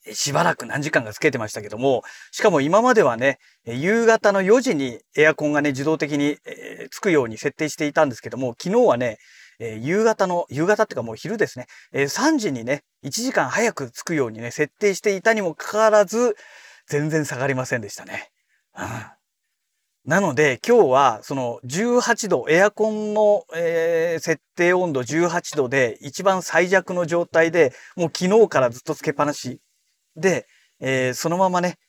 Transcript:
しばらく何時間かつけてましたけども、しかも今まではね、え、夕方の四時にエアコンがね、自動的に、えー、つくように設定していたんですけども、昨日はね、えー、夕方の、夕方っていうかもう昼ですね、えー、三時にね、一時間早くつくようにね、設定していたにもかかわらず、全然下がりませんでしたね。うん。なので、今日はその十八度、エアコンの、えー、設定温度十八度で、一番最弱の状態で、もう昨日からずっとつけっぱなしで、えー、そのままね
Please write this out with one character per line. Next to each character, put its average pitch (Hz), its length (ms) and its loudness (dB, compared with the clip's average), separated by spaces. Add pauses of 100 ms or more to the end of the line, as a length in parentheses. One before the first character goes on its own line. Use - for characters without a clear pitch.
(120)
し 143 200 -6
ば 151 100 0
ら 165 140 0
く 123 100 -14
何 135 160 -6
時 143 80 -6
間 - 140 0
か 107 80 -12
つ - 80 -14
け 156 100 2
て 135 80 -6
ま 110 80 -4
し 107 60 -10
た 113 100 -10
け 104 60 -14
ど 107 100 -12
も、 127 240 0 (300)
し - 100 -10
か 220 80 6
も 156 100 2
今 175 220 2
ま 254 100 4
で 247 120 6
は 120 120 2
ね、 131 220 0 (260)
え、 117 120 -8
夕 208 280 0
方 220 280 4
の 196 100 2
四 220 200 4
時 233 120 0
に 135 260 -4 (140)
エ 151 140 6
ア 151 80 2
コ 151 100 -4
ン 147 60 0
が 147 80 2
ね、 147 100 0
自 139 140 -4
動 160 120 2
的 147 220 -4
に、 143 260 0
え - 420 -16
ー、 - 40 -20
つ - 80 -16
く 196 140 0
よ 147 120 4
う 113 40 -6
に 110 100 -10
設 - 180 -6
定 156 120 -4
し - 80 -10
て 151 100 -4
い 143 60 -4
た 160 120 4
ん 143 40 0
で 120 80 -8
す - 60 -20
け 120 80 -12
ど 120 80 -10
も、 127 220 -6
昨 180 140 -4
日 240 100 4
は 143 120 4
ね、 120 220 -4 (420)
え 113 140 -10
ー、 110 40 -12
夕 165 240 -2
方 220 240 2
の、 175 220 -2
夕 147 180 -2
方 208 180 2
っ - 40 -2
て - 60 -14
い - 20 -6
う - 0 -
か 120 80 -6
も 117 80 -10
う 110 40 -12
昼 190 200 -8
で 180 100 0
す - 140 -12
ね、 123 60 -16 (260)
え 135 120 0
ー、 143 40 -4
三 285 300 0
時 208 120 -2
に 120 140 -6
ね、 139 180 -4 (200)
一 135 200 -8
時 262 100 -4
間 151 160 0
早 202 240 -2
く 127 200 -10
つ - 100 -16
く 170 140 -4
よ 135 100 0
う 113 60 -8
に 110 80 -14
ね、 117 100 -8
設 151 260 -4
定 202 180 0
し - 60 -10
て 202 140 0
い 185 80 -8
た 226 120 2
に 214 80 -2
も 165 120 -4
か - 180 -12
か 208 60 -2
わ 220 120 4
ら 208 140 6
ず、 220 320 0 (520)
全 147 220 -2
然 156 140 0
下 139 120 -8
が 127 100 -4
り 135 80 -2
ま 127 120 -4
せ 131 100 -4
ん 117 40 -4
で 104 100 -12
し - 60 -16
た - 80 -18
ね。 - 260 -14 (480)
う 90 40 -10
ん。 110 240 -10 (1000)
な 160 160 2
の 170 140 -2
で、 139 300 2
今 233 200 6
日 - 20 4
は 127 380 4
そ 147 100 -8
の 123 300 -6
十 220 340 0
八 233 300 -2
度、 135 200 0
エ 160 140 4
ア 208 80 4
コ 214 220 -2
ン 214 200 -6
の、 208 320 4 (120)
え 165 640 0
ー、 - 20 -14
設 160 180 -2 (140)
定 175 180 2
温 180 200 2
度 131 100 0
十 151 240 0
八 170 300 -4
度 131 120 2
で、 120 320 0
一 139 220 -12
番 185 220 2
最 180 240 0
弱 185 260 0
の 180 100 0
状 170 220 -2
態 165 240 2
で、 160 220 4 (240)
も 175 100 -2
う 151 100 -2
昨 196 260 4
日 196 60 6
か 143 120 2
ら 123 100 2
ず 120 80 -14
っ - 40 -20
と 156 120 -6
つ - 80 -14
け 156 80 -2
っ 147 40 -4
ぱ 147 100 0
な 147 80 -2
し 131 280 -10 (540)
で、 156 320 -2 (320)
え 131 320 -2
ー、 123 40 -6
そ 165 140 -4
の 170 100 -2
ま 190 100 2
ま 180 120 0
ね 175 160 -4 (120)